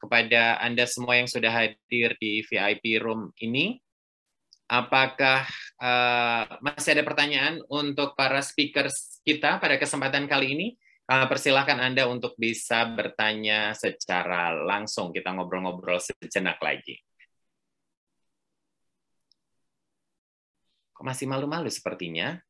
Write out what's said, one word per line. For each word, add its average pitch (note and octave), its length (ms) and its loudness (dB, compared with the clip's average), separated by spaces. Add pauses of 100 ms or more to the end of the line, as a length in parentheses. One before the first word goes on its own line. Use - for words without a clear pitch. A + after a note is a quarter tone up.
kepada A#2 560 4
Anda A#2+ 320 0
semua B2 240 0
yang B2 160 2
sudah A#2 240 0
hadir A#2 640 0
di G#2+ 240 -2
V G#2+ 160 -4
I G2+ 240 2
P A2 160 2
room A2 400 -4
ini. D3 400 -2 (880)
Apakah, C3 800 2 (320)
uh, A#2+ 800 2
masih D3 400 0
ada D3 80 2
pertanyaan D3 640 0
untuk C#3+ 480 -2
para C3+ 240 2
speakers - 800 -2
kita D3+ 400 2
pada D3 160 2
kesempatan C#3 480 -2
kali C#3 320 0
ini? G3 100 -4 (340)
Kami C3 240 4
persilahkan C3+ 560 2
Anda B2+ 240 2
untuk B2 320 -4
bisa A2+ 480 0
bertanya G#2+ 880 0
secara F2 800 -2
langsung. G2 560 -2
Kita F#2 240 -6
ngobrol-ngobrol F2+ 640 -2
sejenak - 640 -4
lagi. C#2+ 320 -4 (4000)
Kok - 80 -18
masih C3 240 -6
malu-malu C#3+ 420 -2
sepertinya? F2+ 720 -6 (120)